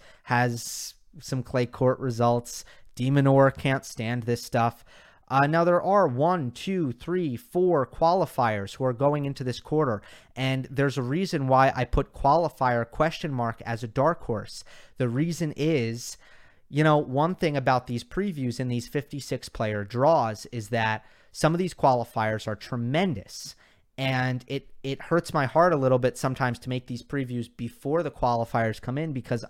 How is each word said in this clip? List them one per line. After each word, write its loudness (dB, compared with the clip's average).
has -2
some -6
clay 0
court 0
results. 0
De -2
Minaur 6
can't -2
stand -6
this -2
stuff. -2
Uh, 4
now, 2
there 4
are 4
one, 0
two, -4
three, -4
four 0
qualifiers 0
who -4
are 0
going 0
into -6
this -4
quarter, 0
and -2
there's 0
a 0
reason -2
why 6
I 0
put 0
qualifier 2
question -2
mark -4
as -6
a -6
dark 0
horse. -8
The 0
reason -2
is, -2
you 2
know, 6
one 0
thing 0
about 2
these -4
previews -4
in -4
these -4
fifty-six -6
player -4
draws 2
is -10
that 0
some 0
of 0
these -4
qualifiers 0
are -4
tremendous, -4
and -2
it, -8
it -6
hurts 0
my 2
heart 4
a 4
little 4
bit 0
sometimes -2
to -10
make -6
these -10
previews -6
before -4
the -6
qualifiers 0
come -6
in, -4
because -6